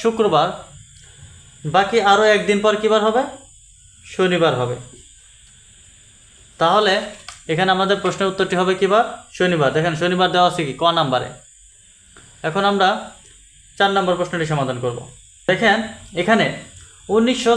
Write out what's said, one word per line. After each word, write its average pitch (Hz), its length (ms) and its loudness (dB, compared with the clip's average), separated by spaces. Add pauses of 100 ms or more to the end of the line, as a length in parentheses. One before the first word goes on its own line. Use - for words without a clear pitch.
শুক্রবার, 214 480 2 (1160)
বাকি 196 340 0 (140)
আরও 214 120 4 (120)
একদিন 196 240 0
পর 214 160 2
কি 214 120 0
বার 214 180 2
হবে? 226 160 2 (840)
শনিবার 165 540 0
হবে। 123 160 -4 (1800)
তাহলে 190 340 2 (580)
এখানে 185 240 0
আমাদের 190 240 0
প্রশ্নের 190 300 -2
উত্তরটি 190 300 -2
হবে 185 200 0
কি 196 60 2
বার? 180 180 2 (320)
শনিবার। 165 400 0
দেখেন, 160 260 -2
শনিবার 180 320 0
দেওয়া 180 160 4
আছে 175 140 -6
কি 131 180 -8
ক - 20 0 (140)
নাম্বারে। 131 300 -2 (1200)
এখন 190 160 -4
আমরা 196 240 2 (920)
চার 196 180 2
নম্বর 180 220 0
প্রশ্নটি 175 280 -4
সমাধান 135 380 -4
করব। 120 140 -4 (500)
দেখেন, 202 300 2 (420)
এখানে 180 260 2 (640)
উনিশশো 226 480 2